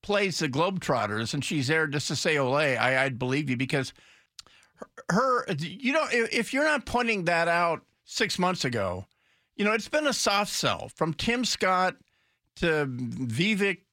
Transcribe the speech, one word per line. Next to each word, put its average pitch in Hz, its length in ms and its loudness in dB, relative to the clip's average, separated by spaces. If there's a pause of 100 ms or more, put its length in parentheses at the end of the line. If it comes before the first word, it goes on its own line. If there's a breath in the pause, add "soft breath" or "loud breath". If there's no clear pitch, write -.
plays 202 360 0
the 160 80 0
Globetrotters 127 840 0
and 143 100 -2
she's 143 240 -2
there 156 200 2
just 143 200 -4
to 147 80 -2
say 160 200 0
"Olé," 139 420 2
I, 131 260 2
I'd 135 160 -2
believe 135 300 -2
you, 127 80 0
because 131 340 -2 (840 loud breath)
her, - 120 -16 (220)
her, 240 360 2 (120)
you 185 340 -4
know, 302 200 2
if, 233 220 0
if 226 200 -2
you're 277 120 2
not 302 200 0
pointing 226 400 -2
that 170 220 2
out 170 340 2 (240)
six - 340 -2
months 180 240 0
ago, 95 420 -2 (500)
you 208 100 0
know, 214 80 4
it's 226 160 -2
been 302 180 0
a 262 60 2
soft 202 380 0
sell - 440 -2
from 160 180 -2
Tim 240 320 0
Scott 185 500 2 (640)
to 156 280 2
Vivek 131 920 -2 (140)